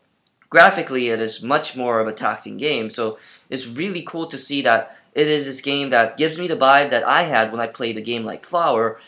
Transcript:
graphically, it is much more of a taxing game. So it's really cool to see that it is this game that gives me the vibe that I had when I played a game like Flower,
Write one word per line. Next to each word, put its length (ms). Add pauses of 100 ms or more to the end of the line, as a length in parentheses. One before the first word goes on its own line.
(500)
graphically, 580
it 140
is 200
much 360
more 240
of 80
a 40
taxing 440
game. 320
So 280 (320)
it's 180
really 340
cool 260
to 100
see 260
that 340 (160)
it 140
is 180
this 160
game 300
that 260
gives 200
me 80
the 120
vibe 320
that 180
I 160
had 260
when 120
I 60
played 280
a 60
game 240
like 180
Flower, 640